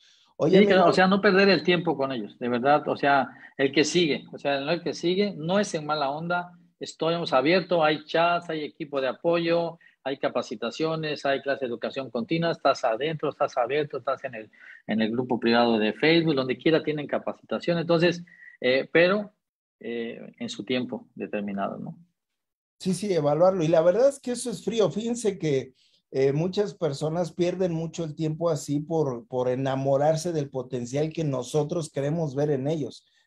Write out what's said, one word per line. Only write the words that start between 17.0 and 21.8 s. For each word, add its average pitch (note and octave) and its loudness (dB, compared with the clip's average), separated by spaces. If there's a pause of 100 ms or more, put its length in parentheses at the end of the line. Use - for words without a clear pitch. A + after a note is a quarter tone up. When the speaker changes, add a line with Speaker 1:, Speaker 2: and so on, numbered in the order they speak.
Speaker 2:
capacitación. - -4
Entonces, E3+ 2 (360)
eh, B2+ 0
pero, F#3 2 (460)
eh, A#2 -10
en A#2+ -8
su - -10
tiempo B2+ -4
determinado, G2+ -6
¿no? - -12 (800)